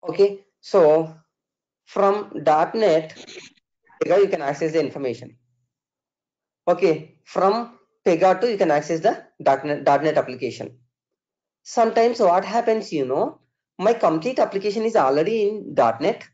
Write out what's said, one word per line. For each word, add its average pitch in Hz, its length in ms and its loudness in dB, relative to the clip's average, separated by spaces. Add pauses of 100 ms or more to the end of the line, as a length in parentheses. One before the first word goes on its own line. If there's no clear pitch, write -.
Okay, 196 200 2 (440)
so 196 80 6 (1120)
from 196 180 2 (380)
dot 175 320 0
net, 160 220 2 (960)
Pega 170 240 2
you 196 120 0
can 156 160 -6
access 156 220 -4
the 165 140 0
information. 131 420 -8 (1400)
Okay, 175 220 2 (300)
from 190 300 0 (520)
Pega 185 240 4 (120)
to 240 100 -2
you 208 100 -4
can 170 160 2
access 160 280 -4
the 240 80 2 (340)
dot 135 200 2
net, 147 180 -4
dot 143 200 2
net 151 160 0
application. 123 460 -8 (960)
Sometimes 233 640 0
what 180 180 2
happens, 220 520 -2
you 135 140 -2
know, 156 120 0 (640)
my 226 80 4
complete 185 520 -2
application 202 440 -4
is 220 140 -4
already 151 320 0 (120)
in 208 320 -8
dot 113 260 2
net 220 160 -2 (120)